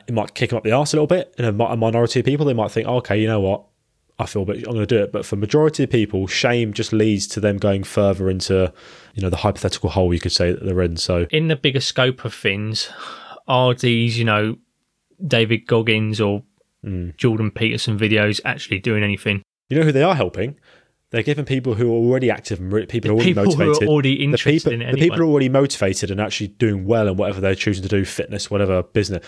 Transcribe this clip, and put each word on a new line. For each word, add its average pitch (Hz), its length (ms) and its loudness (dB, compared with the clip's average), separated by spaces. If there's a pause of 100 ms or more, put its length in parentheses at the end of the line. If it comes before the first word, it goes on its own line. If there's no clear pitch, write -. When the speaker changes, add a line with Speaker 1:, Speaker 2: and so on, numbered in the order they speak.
Speaker 1:
it 117 80 -6
might 110 200 -4
kick - 180 -4
'em 117 60 -2
up - 40 -8
the 107 80 0
arse 139 220 2
a 156 40 2
little 151 120 2
bit. 180 300 0
In 123 60 -2
a 113 80 2
mi-, 113 160 0
a 117 80 -2
minority 117 440 2
of 117 60 0
people, 143 200 2
they 131 80 2
might 107 160 0
think, 110 160 -2
"Oh, 123 120 0
okay, 107 220 0
you 110 60 2
know 110 140 0
what? 95 240 0 (560)
I 104 60 -4
feel, 98 180 -4
but 101 140 -4
I'm 120 160 -6
gonna 107 120 0
do 107 160 2
it." 101 80 -2
But 104 160 -6
for - 80 -8
majority 147 500 2
of 131 60 -2
people, 101 380 0
shame 120 440 0
just 107 200 -6
leads 107 360 2
to - 120 -8
them 101 160 2
going 98 260 0
further 95 480 0
into, 92 420 0 (420)
you 98 80 -4
know, 92 80 0
the 85 80 0
hypothetical 98 520 -2
hole 90 240 2
you 82 60 0
could 90 120 -2
say 90 200 2
that - 120 -6
they're 92 180 0
in. 85 140 0
So 87 340 -2
Speaker 2:
in 160 180 0
the 156 80 0
bigger 135 240 0
scope 127 440 0
of 113 100 -8
things, 104 560 -4 (580)
are 127 260 2
these, 117 440 0
you 117 60 2
know, 107 320 0 (680)
David 113 400 2
Goggins 110 540 2
or 101 220 0 (440)
Speaker 1:
Mm. 90 300 -8
Speaker 2:
Jordan 110 340 0
Peterson 113 480 -2
videos 107 460 2
actually - 340 -4
doing 107 240 0
anything? 101 400 -2 (260)
Speaker 1:
You 135 100 0
know 160 60 4
who 151 60 4
they 135 140 4
are 185 100 4
helping? 113 420 -4 (540)
They're 113 140 -2
giving 147 200 -2
people 127 300 -2
who 120 140 0
are 117 80 2
already 120 340 2
active 101 300 -6
and 92 120 -6
re-, 107 140 0
people 110 220 -4
Speaker 2:
The - 0 -
Speaker 1:
who 104 60 2
are - 20 4
already 120 180 4
Speaker 2:
people 101 100 2
who 165 180 2
are - 40 2
Speaker 1:
motivated. 147 220 2
Speaker 2:
already 139 300 2
Speaker 1:
The 143 60 -2
Speaker 2:
interested 143 280 0
Speaker 1:
people, 156 200 0
Speaker 2:
in 117 100 -4
it - 100 -8
Speaker 1:
the - 0 -
people 139 100 2 (120)
Speaker 2:
anyway. - 20 -4
Speaker 1:
who 165 80 2
are 156 80 2
already 139 160 4
motivated 131 640 0
and 98 80 -4
actually 104 280 -4
doing 101 360 0
well 110 240 2
in 95 80 0
whatever 95 240 -2
they're 95 160 2
choosing 95 260 -2
to 95 60 -4
do, 98 160 2
fitness, - 440 -6
whatever, 95 360 2
business. 98 440 -2